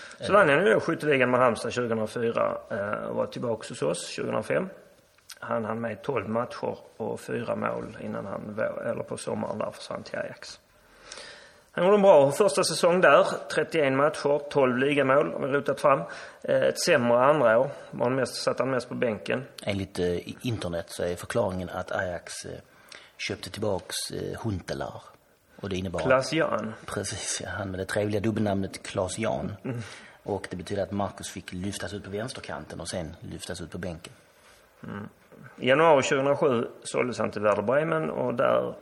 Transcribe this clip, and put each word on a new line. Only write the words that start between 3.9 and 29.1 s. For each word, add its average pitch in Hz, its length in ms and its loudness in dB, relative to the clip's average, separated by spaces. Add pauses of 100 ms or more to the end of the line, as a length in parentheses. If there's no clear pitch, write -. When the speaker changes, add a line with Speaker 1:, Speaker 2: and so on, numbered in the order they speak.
Speaker 1:
tjugohundrafem. 120 600 -2 (760)
Han 117 200 -2
hann 110 160 -4
med 113 220 -8
tolv 107 260 -4
matcher 113 480 -4 (200)
och 113 240 -6
fyra 113 360 -4
mål 113 440 -4
innan 107 260 -8
han 107 300 -8
vå-, 113 340 -4
eller 123 120 -4
på - 140 -8
sommaren 107 420 -6
där 104 120 -4
försvann - 320 -12
till - 160 -10
Ajax. - 420 -12 (1120)
Han 175 120 0
gjorde 202 120 6
en 202 60 6
bra 151 300 10
första 190 320 4
säsong 175 360 2
där. 165 260 10 (240)
Trettioen 147 460 2
matcher, 147 440 2 (100)
tolv 127 280 4
ligamål 143 540 4
har - 80 -6
vi - 120 -2
rotat 143 280 0
fram. 135 200 6 (420)
Eh, 135 200 2
ett 135 180 2
sämre 123 440 4
andra 127 340 6
år. 139 120 2 (200)
Var 127 160 -4
han 127 80 2
mest, 127 200 -2
satt - 240 -2
han 127 120 0
mest 127 180 -2
på 123 60 -10
bänken. 120 500 -2 (180)
Speaker 2:
Enligt, 98 360 -4
eh, 90 480 -4
internet 90 420 -4
så - 140 -8
är 87 140 -2
förklaringen 92 520 -4
att - 240 -8
Ajax, 90 520 -6
eh, - 140 -12 (580)
köpte - 340 -8
tillbaks, 101 460 -4 (140)
eh, 95 300 -8
Huntelaar. 85 600 -6 (540)
Och 101 120 -10
det 95 80 -4
innebar 90 240 -4
Speaker 1:
Klas 131 320 2
Jan. 110 420 -2 (120)
Speaker 2:
Precis, 104 580 -6
ja. 101 60 -10
Han 98 200 -6
med 92 100 -6
det 95 60 -4
trevliga 104 340 -2
dubbelnamnet 101 600 -2
Klas 95 360 -4